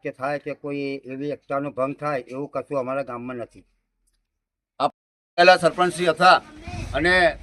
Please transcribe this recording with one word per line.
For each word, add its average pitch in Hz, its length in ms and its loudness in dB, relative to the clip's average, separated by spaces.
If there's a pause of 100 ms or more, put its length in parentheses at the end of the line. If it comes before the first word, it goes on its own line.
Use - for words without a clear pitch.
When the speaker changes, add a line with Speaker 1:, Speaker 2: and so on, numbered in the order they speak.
Speaker 1:
કે 147 80 -8
થાય 139 280 -6
કે 139 160 -10
કોઈ 139 500 -8
એવી 135 260 -8
એકતાનો 143 400 -6
ભંગ 131 260 -4
થાય 147 240 -6
એવું 131 280 -10
કશું 139 300 -6
અમારા 131 240 -4
ગામમાં 123 340 -12
નથી. 107 280 -14 (1120)
Speaker 2:
આપ 127 120 0 (460)
પહેલા 175 200 8
સરપંચશ્રી 170 520 0
હતા 170 340 6 (520)
અને 170 480 2